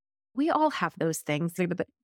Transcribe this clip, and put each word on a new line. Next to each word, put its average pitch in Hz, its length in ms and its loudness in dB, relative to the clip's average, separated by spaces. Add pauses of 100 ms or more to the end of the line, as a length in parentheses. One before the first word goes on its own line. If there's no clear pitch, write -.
(340)
we 294 160 2
all 302 200 4
have 175 280 -2
those 160 220 0
things, 151 380 -2
like, 175 180 0
the, - 100 -4 (180)